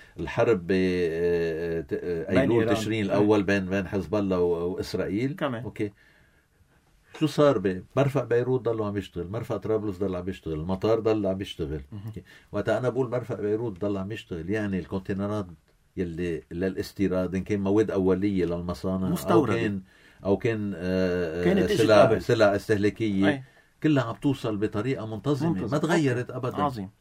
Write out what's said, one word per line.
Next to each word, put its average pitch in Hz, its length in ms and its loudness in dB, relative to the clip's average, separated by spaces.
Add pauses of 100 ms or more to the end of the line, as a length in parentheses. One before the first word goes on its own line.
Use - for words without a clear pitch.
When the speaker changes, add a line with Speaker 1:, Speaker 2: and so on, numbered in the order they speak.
(200)
Speaker 1:
الحرب 92 480 0
ب-، 92 40 0
آه، 85 1080 0
ت-، 73 120 -6
آه، 85 360 -4
Speaker 2:
بين - 80 2
Speaker 1:
أيلول 120 220 4
Speaker 2:
إيران. 110 160 2
Speaker 1:
تشرين 107 300 -2
Speaker 2:
إيه. 98 60 0
Speaker 1:
الأول 104 320 4
بين، 98 220 0
بين 92 220 -2
حزب 87 280 -4
الله 95 240 0
و-، 87 320 0
وإسرائيل؟ 101 640 -4
Speaker 2:
كمان. 127 300 -6
Speaker 1:
أوكي. 104 280 -6 (1300)
شو 160 60 2
صار 143 320 4
ب-، 92 260 -2 (120)
مرفق 135 280 2
بيروت 123 380 0
ضلوا 110 240 -2
عم 101 120 -4
يشتغل، 87 300 -8
مرفق 104 300 -6
طرابلس 104 400 -2
ضل 92 180 -2
عم 90 140 -6
يشتغل، 80 300 -6
المطار 95 400 0
ضل 110 260 0
عم 95 160 -2
يشتغل. 76 400 -6 (100)
Speaker 2:
مهم. 104 140 -12
Speaker 1:
أوكي. 110 180 -12 (280)
وقت 104 180 -4
أنا 117 200 0
بقول 120 200 -2
مرفق 120 320 -4
بيروت 104 400 -2
ضل 101 160 -2
عم 95 140 -6
يشتغل، 87 380 -8
يعني 104 300 -2
الكونتينرات 98 680 -4 (500)
يلي 85 540 -4
للاستيراد، 92 840 -2
إن 92 80 -2
كان 104 160 -2
مواد 98 320 4
أولية 92 540 2
للمصانع 90 640 -4
أو - 40 0
Speaker 2:
مستوردة. 170 440 2
Speaker 1:
كان، 101 260 -2 (440)
أو 98 120 2
كان، 107 380 -2
آه، 90 640 0
آه، - 20 -2
Speaker 2:
كانت 196 280 4
إجت 180 100 4
Speaker 1:
سلع، 104 200 8
Speaker 2:
قبل. 104 200 6
Speaker 1:
سلع 110 340 4
استهلاكية، 101 720 2
Speaker 2:
أي. 135 160 0 (400)
Speaker 1:
كلها 143 200 4
عم 113 120 -6
توصل 123 420 -2
بطريقة 107 480 -2
منتظمة، 131 440 -2
Speaker 2:
منتظمة. 123 220 -2
Speaker 1:
ما 147 60 0
تغيرت 151 540 0
Speaker 2:
أوكي. 123 160 -6
Speaker 1:
أبدا. 139 160 -2
Speaker 2:
عظيم. 113 260 -4 (120)